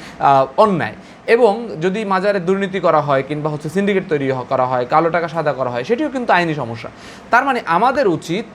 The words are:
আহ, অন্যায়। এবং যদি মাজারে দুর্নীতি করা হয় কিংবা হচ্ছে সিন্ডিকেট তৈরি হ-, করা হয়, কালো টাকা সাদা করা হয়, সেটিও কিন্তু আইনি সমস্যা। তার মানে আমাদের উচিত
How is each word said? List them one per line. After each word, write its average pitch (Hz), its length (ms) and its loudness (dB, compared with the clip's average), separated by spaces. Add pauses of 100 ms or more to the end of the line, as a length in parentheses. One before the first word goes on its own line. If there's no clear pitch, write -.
(180)
আহ, 135 280 4 (100)
অন্যায়। 156 380 2 (320)
এবং 226 420 4 (120)
যদি 190 240 -2
মাজারে 196 360 0
দুর্নীতি 196 400 -2
করা 160 200 4
হয় 139 280 0
কিংবা 151 220 -4
হচ্ছে 151 180 -8
সিন্ডিকেট 190 400 0
তৈরি 143 220 -2
হ-, 127 180 -2
করা 127 180 0
হয়, 127 240 -2
কালো 160 200 4
টাকা 165 180 -2
সাদা 151 240 -2
করা 127 180 -2
হয়, 123 140 -4
সেটিও 247 240 -2
কিন্তু 247 240 -2
আইনি 175 220 2
সমস্যা। 117 340 -8 (420)
তার 247 140 4
মানে 254 220 0
আমাদের 240 420 2
উচিত 170 360 -2 (100)